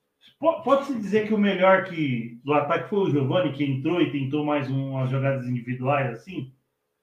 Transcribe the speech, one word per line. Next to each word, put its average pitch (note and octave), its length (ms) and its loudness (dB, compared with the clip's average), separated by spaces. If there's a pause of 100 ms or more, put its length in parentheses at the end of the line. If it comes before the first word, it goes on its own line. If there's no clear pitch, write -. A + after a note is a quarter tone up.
(380)
po-, D#4+ 240 2
pode-se C#4 320 2
dizer G#3 340 0
que A3 60 0
o G#3+ 40 0
melhor F#3 460 4
que, C3 600 -4
do C#3 80 0
ataque C#3+ 360 0
foi G#3 100 0
o F3+ 120 2
Giovani, C#3+ 420 0
que C#3+ 120 -4
entrou C#3 380 0
e D3 80 2
tentou C#3+ 340 -2
mais C#3+ 260 -2
um, C3+ 200 -4
umas C3 200 -2
jogadas C3+ 360 -2
individuais, B2+ 720 -2
assim? E3 340 -12 (500)